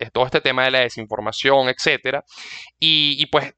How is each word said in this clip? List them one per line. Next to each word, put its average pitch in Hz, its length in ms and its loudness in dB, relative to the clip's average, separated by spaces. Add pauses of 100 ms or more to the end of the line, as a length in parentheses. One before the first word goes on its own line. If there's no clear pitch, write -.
(120)
todo 123 140 2
este 147 160 0
tema 131 240 2
de 131 60 2
la 131 100 2
desinformación, 113 880 0
etcétera. 131 560 -2 (520)
Y, 151 400 2
y, 151 100 -2
pues, 139 300 0